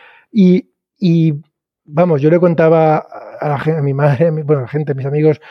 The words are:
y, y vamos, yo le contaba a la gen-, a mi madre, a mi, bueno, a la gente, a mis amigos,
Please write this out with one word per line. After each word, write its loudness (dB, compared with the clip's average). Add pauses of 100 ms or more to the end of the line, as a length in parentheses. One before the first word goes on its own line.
(300)
y, 2 (280)
y 0 (580)
vamos, 0
yo 2
le 4
contaba 2
a -10
la -2
gen-, -2
a -4
mi -2
madre, 0
a -2
mi, -4
bueno, 0
a -6
la -10
gente, -4
a -6
mis -8
amigos, 0 (100)